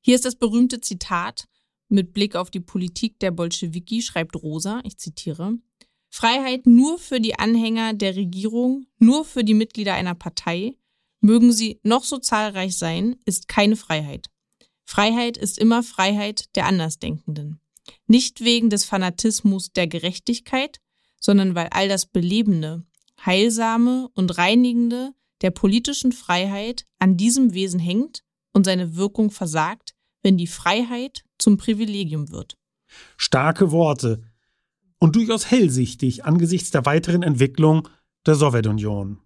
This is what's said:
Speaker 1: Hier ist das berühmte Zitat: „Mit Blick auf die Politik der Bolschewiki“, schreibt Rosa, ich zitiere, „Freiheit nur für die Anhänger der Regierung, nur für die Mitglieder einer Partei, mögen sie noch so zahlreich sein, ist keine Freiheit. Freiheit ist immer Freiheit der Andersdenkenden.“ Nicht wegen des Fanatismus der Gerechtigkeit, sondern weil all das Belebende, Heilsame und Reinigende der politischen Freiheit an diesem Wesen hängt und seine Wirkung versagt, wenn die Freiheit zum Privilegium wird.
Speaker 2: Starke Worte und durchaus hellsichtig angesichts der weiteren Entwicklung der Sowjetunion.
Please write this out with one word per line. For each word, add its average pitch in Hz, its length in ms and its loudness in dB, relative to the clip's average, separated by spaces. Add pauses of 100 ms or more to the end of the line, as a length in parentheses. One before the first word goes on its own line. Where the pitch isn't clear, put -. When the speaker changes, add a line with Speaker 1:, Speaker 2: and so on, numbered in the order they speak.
Speaker 1:
Hier 247 140 4
ist 247 100 0
das 254 120 -6
berühmte 240 440 0
Zitat: - 640 -8 (420)
„Mit 196 240 0
Blick 202 240 -2
auf 180 140 -6
die 190 100 -10
Politik 185 580 -8
der 190 140 -4
Bolschewiki“, 170 680 -6
schreibt 165 340 -6
Rosa, 160 480 -8
ich - 140 -16
zitiere, 170 600 -10 (500)
„Freiheit 254 580 -2
nur 262 340 6
für 254 200 -4
die 220 180 -4
Anhänger 226 540 0
der 202 220 -2
Regierung, 220 720 -4 (140)
nur 269 240 6
für - 180 -4
die 214 120 4
Mitglieder 214 400 0
einer 180 200 -4
Partei, 175 600 -6 (440)
mögen 233 320 8
sie 220 300 -4
noch 233 220 2
so 277 140 -6
zahlreich 202 600 -2
sein, 175 460 -2
ist - 240 -4
keine 208 260 2
Freiheit. 151 560 -8 (540)
Freiheit 233 520 0
ist - 220 -6
immer 233 240 4
Freiheit 208 720 -2
der 196 120 0
Andersdenkenden.“ 156 920 -4 (480)
Nicht 240 380 2
wegen 233 260 4
des 202 140 0
Fanatismus 190 880 -2
der 180 140 0
Gerechtigkeit, 233 960 -6 (400)
sondern 196 340 2
weil 170 160 -4
all 196 180 0
das 190 180 -2
Belebende, 175 800 -2 (400)
Heilsame 233 920 0
und 180 240 -2
Reinigende 240 760 2 (300)
der 185 80 0
politischen 240 640 0
Freiheit 196 720 -4 (140)
an 190 180 4
diesem 240 360 2
Wesen 180 280 -2
hängt 190 420 -4 (300)
und 196 120 4
seine 180 320 -2
Wirkung 202 340 -2
versagt, 165 640 -6 (280)
wenn 190 160 4
die 170 80 -2
Freiheit 240 760 -4 (140)
zum 202 180 4
Privilegium 202 720 -4
wird. - 260 -14 (600)
Speaker 2:
Starke 160 540 2
Worte 131 520 0 (760)
und 160 180 4
durchaus 226 340 0
hellsichtig 131 760 0
angesichts 170 460 0
der 131 160 0
weiteren 165 360 0
Entwicklung 156 680 2 (360)
der 156 100 6
Sowjetunion. 107 920 0